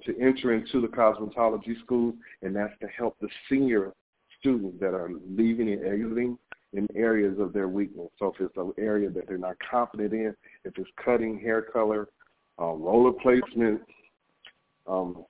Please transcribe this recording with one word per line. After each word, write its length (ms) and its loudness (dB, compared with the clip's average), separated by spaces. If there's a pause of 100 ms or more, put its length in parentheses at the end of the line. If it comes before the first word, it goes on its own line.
to 140 -6
enter 340 2
into 280 0
the 60 0
cosmetology 920 0
school, 360 0 (240)
and 140 -4
that's 240 -4
to 80 -10
help 320 -6
the 100 -8 (180)
senior 460 2 (460)
students 400 0
that 140 0
are 180 -4 (160)
leaving 420 2
and 160 -2
exiting 540 -2 (320)
in 240 -2
areas 440 4
of 120 0
their 160 -2
weakness. 500 -4
So 160 -2
if 60 -18
it's 180 -4
an 200 -4
area 320 0
that 180 -8
they're 100 -6
not 220 -6
confident 540 -2
in, 220 -4 (280)
if 140 -12
it's 120 -10 (140)
cutting, 360 0
hair 220 0
color, 460 0 (500)
uh, 140 -4
roller 400 4
placement, 680 2 (1080)
um, 420 -4